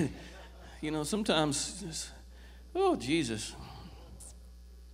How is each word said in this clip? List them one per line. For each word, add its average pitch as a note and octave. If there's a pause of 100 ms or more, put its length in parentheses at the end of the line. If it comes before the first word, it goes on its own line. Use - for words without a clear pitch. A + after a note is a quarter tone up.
(800)
you D3+
know, D3+
sometimes, D#3+
it's, - (680)
oh, F4+
Jesus. A#2+ (1400)